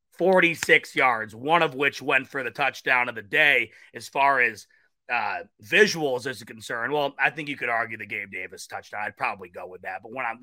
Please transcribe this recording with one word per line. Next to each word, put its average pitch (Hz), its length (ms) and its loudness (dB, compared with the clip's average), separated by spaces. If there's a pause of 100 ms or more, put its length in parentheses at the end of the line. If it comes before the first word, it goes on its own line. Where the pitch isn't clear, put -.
(120)
forty-six 170 840 2
yards, 113 400 0
one 151 280 2
of 151 120 0
which 139 260 0
went 135 280 0
for 135 140 -6
the 117 80 -4
touchdown 127 580 0
of 117 60 -6
the 110 80 -10
day 135 500 2 (220)
as 120 120 -12
far 139 340 4
as, 113 260 0 (440)
uh, 107 280 -2 (260)
visuals 151 640 2
is 120 160 -8
concerned. 117 500 -6
Well, 143 260 0
I 139 120 4
think 151 180 -10
you 139 80 -6
could 120 140 -2
argue 113 260 0
the 107 80 -12
Gabe 101 260 -8
Davis 92 360 -12
touchdown. 104 360 -12
I'd 104 140 -8
probably 101 320 -6
go 90 180 -14
with 92 160 -16
that. 95 200 -10
But 113 100 -16
what 127 140 -6
I'm, 117 160 -6